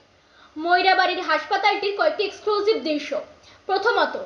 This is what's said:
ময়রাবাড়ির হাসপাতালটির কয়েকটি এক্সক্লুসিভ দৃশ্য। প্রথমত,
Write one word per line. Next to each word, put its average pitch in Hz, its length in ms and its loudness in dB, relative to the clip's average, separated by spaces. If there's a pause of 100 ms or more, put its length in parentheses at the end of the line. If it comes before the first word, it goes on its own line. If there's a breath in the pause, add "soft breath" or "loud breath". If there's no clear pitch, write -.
(560 soft breath)
ময়রাবাড়ির 359 720 2
হাসপাতালটির 392 720 0
কয়েকটি 349 280 0
এক্সক্লুসিভ 403 580 0
দৃশ্য। 294 280 -4 (540 soft breath)
প্রথমত, 392 500 0 (100)